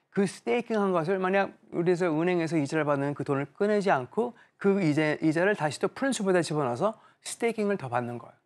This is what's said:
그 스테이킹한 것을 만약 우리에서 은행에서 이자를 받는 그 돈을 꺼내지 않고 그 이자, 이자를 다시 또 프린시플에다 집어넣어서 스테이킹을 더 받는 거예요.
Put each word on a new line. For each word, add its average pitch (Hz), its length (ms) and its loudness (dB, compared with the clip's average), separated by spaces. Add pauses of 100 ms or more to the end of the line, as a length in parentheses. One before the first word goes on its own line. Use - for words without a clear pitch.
그 196 160 0
스테이킹한 220 680 -2
것을 180 280 0
만약 190 320 0 (200)
우리에서 175 360 0
은행에서 165 500 0
이자를 151 280 0
받는 143 280 0
그 143 100 -8
돈을 139 300 -2
꺼내지 202 380 2
않고 190 440 0 (220)
그 196 240 2
이자, 151 400 2
이자를 165 340 2
다시 151 240 -4
또 - 80 0
프린시플에다 190 540 0
집어넣어서 151 580 -2 (220)
스테이킹을 214 560 -2
더 139 100 -8
받는 120 300 -4
거예요. - 160 -16 (120)